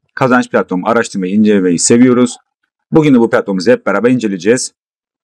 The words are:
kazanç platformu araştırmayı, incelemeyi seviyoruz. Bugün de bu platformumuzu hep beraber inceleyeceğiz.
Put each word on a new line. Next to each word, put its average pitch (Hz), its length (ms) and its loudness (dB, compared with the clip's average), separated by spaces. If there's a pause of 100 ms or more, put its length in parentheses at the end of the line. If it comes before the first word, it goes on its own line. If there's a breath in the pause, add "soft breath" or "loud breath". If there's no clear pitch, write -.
(160)
kazanç 123 360 0
platformu 92 380 -4
araştırmayı, 104 440 -2
incelemeyi 101 460 2
seviyoruz. 123 580 2 (560)
Bugün 151 220 2
de 120 60 4
bu 113 100 0
platformumuzu 95 400 -2
hep 120 160 0
beraber 101 240 0
inceleyeceğiz. 110 640 -2 (500)